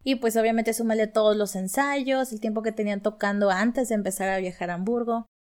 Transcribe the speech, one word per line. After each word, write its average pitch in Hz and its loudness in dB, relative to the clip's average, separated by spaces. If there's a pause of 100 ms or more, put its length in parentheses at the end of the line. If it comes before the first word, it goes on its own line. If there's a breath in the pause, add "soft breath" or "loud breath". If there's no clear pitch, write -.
Y 269 2
pues 233 -2
obviamente 226 2
súmale 220 0
todos 214 4
los 208 -2
ensayos, 262 0
el 214 -8
tiempo 220 -2
que 220 -2
tenían 208 -2
tocando 202 0
antes 226 0
de 226 2
empezar 196 -2
a 190 0
viajar 180 -4
a - -6
Hamburgo. 226 -2 (160)